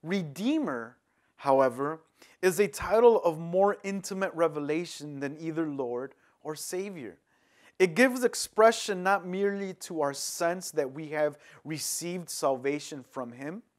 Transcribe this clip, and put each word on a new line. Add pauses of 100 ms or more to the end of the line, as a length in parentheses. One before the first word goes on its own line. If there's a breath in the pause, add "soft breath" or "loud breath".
Redeemer, (400)
however, (400 soft breath)
is
a
title
of
more
intimate
revelation
than
either
Lord (300 soft breath)
or
Savior. (640 soft breath)
It
gives
expression
not
merely
to
our
sense
that
we
have (260 loud breath)
received
salvation
from
him (160)